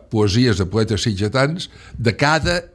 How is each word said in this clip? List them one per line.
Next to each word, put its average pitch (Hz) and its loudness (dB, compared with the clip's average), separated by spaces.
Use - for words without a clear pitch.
poesies 107 2
de 85 -2
poetes 107 0
sitgetans 127 -2
de 131 0
cada 160 0